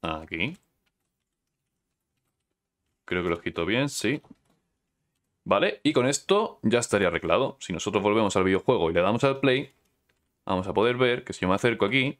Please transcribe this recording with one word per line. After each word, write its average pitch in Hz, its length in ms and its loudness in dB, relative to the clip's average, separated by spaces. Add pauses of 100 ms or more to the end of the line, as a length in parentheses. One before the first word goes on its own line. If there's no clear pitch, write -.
Aquí. 82 540 -6 (2500)
Creo 90 160 -2
que 87 80 -2
lo 85 100 -2
quito 85 280 -4
bien, 123 200 -2
sí. 139 320 -4 (1200)
Vale, 143 400 0
y 147 100 0
con 127 140 2
esto 196 560 0
ya 117 160 4
estaría 98 300 0
arreglado. 85 500 0
Si - 120 -10
nosotros 98 300 -2
volvemos 104 340 2
al 95 80 2
videojuego 95 460 2
y 82 40 -2
le 85 80 2
damos 104 220 0
al 135 160 0
play, 135 340 0 (680)
vamos 95 240 -2
a 92 60 -6
poder 117 240 2
ver 123 260 2
que 95 100 -12
si - 80 -8
yo 90 80 0
me 95 60 4
acerco 107 300 0
aquí 131 340 -2